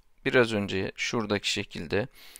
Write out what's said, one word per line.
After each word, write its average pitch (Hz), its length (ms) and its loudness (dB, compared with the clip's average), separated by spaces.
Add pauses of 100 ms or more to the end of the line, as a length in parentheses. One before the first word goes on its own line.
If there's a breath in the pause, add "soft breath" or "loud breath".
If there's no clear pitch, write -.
(240)
Biraz 127 280 4
önce 101 440 -2
şuradaki 104 540 -2
şekilde 98 580 -2 (320 loud breath)